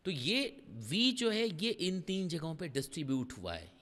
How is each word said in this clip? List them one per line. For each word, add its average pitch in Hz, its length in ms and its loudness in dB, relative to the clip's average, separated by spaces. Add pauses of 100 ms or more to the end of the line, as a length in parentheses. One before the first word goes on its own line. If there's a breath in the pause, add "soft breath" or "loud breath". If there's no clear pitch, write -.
तो 196 60 0
ये 190 580 0
वी 147 420 4
जो 247 200 2
है 220 160 2
ये 190 220 0
इन 185 320 0
तीन 190 260 -2
जगहों 160 280 -2
पे 175 120 -6
डिस्ट्रीब्यूट 135 640 -2
हुआ 90 200 -4
है, 80 280 -10